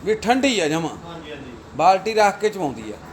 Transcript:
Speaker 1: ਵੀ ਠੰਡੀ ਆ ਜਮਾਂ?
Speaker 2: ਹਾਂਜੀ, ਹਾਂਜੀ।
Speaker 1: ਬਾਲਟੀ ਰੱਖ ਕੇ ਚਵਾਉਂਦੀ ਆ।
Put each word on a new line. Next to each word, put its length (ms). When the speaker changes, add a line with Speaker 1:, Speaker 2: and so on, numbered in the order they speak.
Speaker 1:
ਵੀ 100
ਠੰਡੀ 440
ਆ 80
ਜਮਾਂ? 220
Speaker 2:
ਹਾਂਜੀ, 420
ਹਾਂਜੀ। 200
Speaker 1:
ਬਾਲਟੀ 380
ਰੱਖ 260
ਕੇ 100
ਚਵਾਉਂਦੀ 320
ਆ। 140